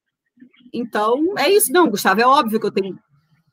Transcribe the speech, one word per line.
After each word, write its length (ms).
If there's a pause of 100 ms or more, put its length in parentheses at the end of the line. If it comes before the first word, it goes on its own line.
(720)
Então, 640
é 140
isso. 220
Não, 180
Gustavo, 300
é 60
óbvio 320
que 80
eu 40
tenho, 280 (540)